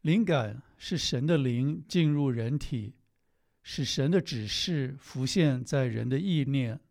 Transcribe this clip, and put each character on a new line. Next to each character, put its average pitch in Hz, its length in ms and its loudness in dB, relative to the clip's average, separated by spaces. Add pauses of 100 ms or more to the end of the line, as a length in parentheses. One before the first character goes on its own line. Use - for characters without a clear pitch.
灵 190 240 4
感 127 380 -2 (160)
是 - 180 -4
神 135 300 -2
的 170 100 4
灵 135 500 0
进 165 240 2
入 143 200 2
人 120 280 -2
体， 110 360 -6 (680)
使 - 220 -6
神 139 260 0
的 185 120 6
指 107 240 -6
示 139 520 -2
浮 135 280 -6
现 135 360 2
在 135 240 0
人 113 220 -4
的 131 100 0
意 165 260 2
念。 127 360 -2 (100)